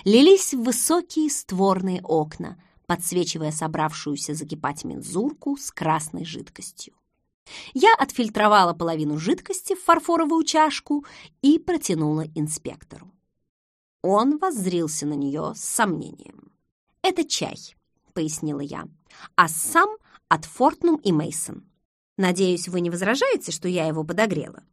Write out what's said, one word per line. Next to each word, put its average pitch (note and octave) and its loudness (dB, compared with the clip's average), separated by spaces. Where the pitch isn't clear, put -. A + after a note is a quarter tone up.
лились D4 8
в B3 -2
высокие D#4 0
створные F#3 0
окна, D#3+ -2
подсвечивая F3 -2
собравшуюся D#3 -4
закипать D3 -8
мензурку C#4 -6
с - -12
красной D#3 -4
жидкостью. - -16
Я G4+ 6
отфильтровала G#3 4
половину D#3+ -2
жидкости D4+ -4
в F#4 -8
фарфоровую E4 2
чашку D4+ 0
и D4+ 6
протянула D#3+ -2
инспектору. - -8
Он A3+ 2
воззрился F3+ -2
на D3+ -4
нее C#3+ -4
с G#3+ -16
сомнением. - -6
«Это F#4 0
чай», - -8
пояснила D#3 -6
я, - -10
«а F3 6
сам E4+ 0
от D#3+ 0
Фортнум D#4+ 2
и G3+ 0
Мейсон. - -4
Надеюсь, F3+ 0
вы F3+ -4
не F3 -2
возражаете, G#3+ -2
что - -6
я F3 0
его D#3+ -2
подогрела?» F3 -4